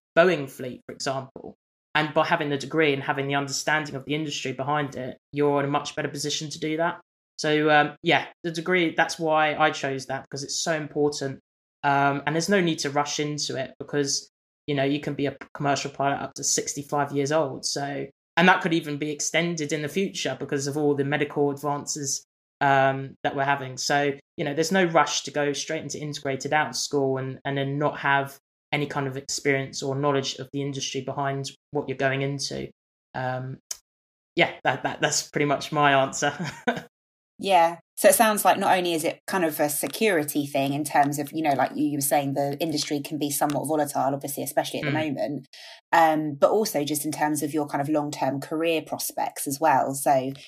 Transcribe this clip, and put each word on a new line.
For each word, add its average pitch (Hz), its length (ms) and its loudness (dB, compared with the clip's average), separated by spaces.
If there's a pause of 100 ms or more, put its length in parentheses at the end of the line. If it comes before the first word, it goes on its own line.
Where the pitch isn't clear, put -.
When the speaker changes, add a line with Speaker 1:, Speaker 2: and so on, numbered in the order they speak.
(180)
Speaker 1:
Boeing 165 320 4
fleet, 127 380 -12
for 127 60 -14
example. - 600 -8 (400)
And 151 180 2
by 156 120 4
having 160 240 0
the 143 80 0
degree 143 360 2
and 135 100 -2
having 139 240 -2
the 143 80 0
understanding 143 600 -2
of 131 100 -8
the 147 100 -2
industry 147 380 -4
behind 139 420 -2
it, 127 220 -8 (140)
you're 143 280 2
in 139 60 0
a 139 60 -2
much 143 240 -2
better 143 140 -4
position 143 400 -6
to - 100 -12
do 156 180 -2
that. 170 220 -2 (380)
So, 151 320 2
um, 147 340 6
yeah, 147 220 4 (180)
the 170 80 -4
degree, 170 440 0
that's 165 240 2
why 156 360 2
I 156 160 4
chose 135 340 -4
that, 131 180 -6
because 135 200 -10
it's - 120 -8
so - 180 -2
important. 147 640 -2 (440)
Um, 139 420 4
and 147 100 -2
there's 165 140 0
no 202 120 4
need 160 180 2
to 147 100 -2
rush 143 300 -2
into 147 380 -4
it 131 220 -8
because, 143 500 -2 (380)
you 147 80 -2
know, 135 80 2
you 143 180 2
can 147 140 -4
be 139 100 -2
a 135 60 -2
p-, - 220 -18
commercial 143 380 -2
pilot 139 300 0
up - 140 -10
to 139 80 -10
sixty-five 143 680 -2
years 139 200 0
old. 143 340 0
So, 139 400 -4 (320)
and 175 100 8
that 180 140 6
could 170 120 0
even 151 240 -2
be 151 140 -4
extended 160 640 -2
in 151 80 -2
the 147 80 -4
future 151 500 -4
because 143 280 -2
of 139 100 -4
all 147 180 4
the 139 80 0
medical 147 480 0
advances, 139 720 -6 (380)
um, 135 640 4
that 143 120 -2
we're 139 80 0
having. 131 340 -2
So, 143 360 0 (240)
you 160 80 -4
know, 143 80 -4
there's 160 180 0
no 190 140 4
rush 165 380 4
to 139 80 -10
go 147 220 0
straight 156 280 -6
into - 180 -10
integrated 143 540 -4
out 151 160 2
of 120 60 -10
school 135 420 0
and, 131 260 -8
and 139 140 -2
then 139 200 -2
not 147 220 -2
have 139 380 0 (340)
any 147 140 0
kind 139 220 -4
of 131 100 -6
experience 135 640 -2
or 135 120 -4
knowledge 139 400 0
of 135 180 -12
the 139 80 -4
industry 135 400 -6
behind 139 500 -4 (200)
what 143 180 -4
you're 131 80 -6
going 135 240 0
into. 139 480 -6 (440)
Um, 131 440 -6 (800)
yeah, - 160 4 (120)
that, 131 200 0
that, 139 180 -4
that's 151 280 0
pretty 151 160 0
much 139 280 -2
my 147 200 4
answer. 135 380 2 (340)
<laughs> - 200 -2 (540)
Speaker 2:
Yeah. 170 400 4 (180)
So 214 100 6
it 190 80 10
sounds 214 300 4
like 180 120 6
not 190 200 4
only 175 160 0
is 156 100 -2
it - 240 -2
kind 185 160 0
of 156 160 -2
a 151 80 2
security 151 800 0
thing 139 260 0
in 143 120 -2
terms 143 360 2
of, 143 140 -6
you 160 80 -4
know, 147 120 2
like 127 220 0
you 147 220 0
were 139 40 -2
saying, 139 340 0
the 143 240 0
industry 151 420 -2
can 147 160 -6
be 147 140 -2
somewhat 143 360 -2
volatile, 143 460 0
obviously, 139 300 -6
especially - 360 -2
at 156 60 -4
the 143 60 -2
Speaker 1:
Mm. 156 160 -2
Speaker 2:
moment, 143 400 -4 (440)
um, 156 440 4
but 143 160 4
also 196 340 0
just 143 180 -4
in 156 80 -4
terms 151 320 0
of 143 100 -4
your 147 140 0
kind 143 140 -2
of 139 80 -2
long-term 147 500 0
career 160 420 0
prospects - 640 -6
as 139 120 -4
well. 135 340 4
So 135 380 2 (160)